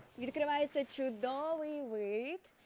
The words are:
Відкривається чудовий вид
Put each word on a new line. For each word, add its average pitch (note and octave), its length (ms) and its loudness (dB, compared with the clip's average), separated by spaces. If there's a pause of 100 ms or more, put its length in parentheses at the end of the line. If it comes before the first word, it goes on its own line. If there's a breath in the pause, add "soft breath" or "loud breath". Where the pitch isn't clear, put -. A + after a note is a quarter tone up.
(180)
Відкривається C#4+ 680 2
чудовий C#4+ 960 -2
вид A3 680 -2 (160 loud breath)